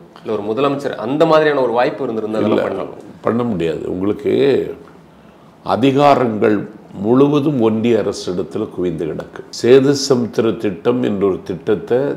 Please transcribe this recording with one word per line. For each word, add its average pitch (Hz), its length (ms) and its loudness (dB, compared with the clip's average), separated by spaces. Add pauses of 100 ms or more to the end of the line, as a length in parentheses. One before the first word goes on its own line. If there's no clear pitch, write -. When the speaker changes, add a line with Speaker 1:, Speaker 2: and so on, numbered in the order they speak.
(240)
Speaker 1:
இல்ல 113 40 -8
ஒரு 104 140 -4
முதலமைச்சர், 131 520 -2
அந்த 147 320 0
மாதிரியான 151 340 4
ஒரு 117 120 0
வாய்ப்பு 135 320 0
இருந்திருந்தா 110 340 -4
அதெல்லாம் 104 200 2
Speaker 2:
இல்ல, 98 100 -2
Speaker 1:
பண்ணலாம். 98 260 -8 (260)
Speaker 2:
பண்ண 113 220 0
முடியாது. 82 440 -2
உங்களுக்கு 104 880 0 (920)
அதிகாரங்கள் 113 1040 2 (260)
முழுவதும் 135 640 2
ஒன்றிய 110 420 2
அரசிடத்துல 98 680 -6
குவிந்து 82 380 -4
கிடக்கு. 82 360 -10 (200)
சேது 131 280 6
சமுத்திர 120 600 0
திட்டம் 120 520 -2
என்ற 101 240 0
ஒரு 87 180 0
திட்டத்தை 110 540 -2 (180)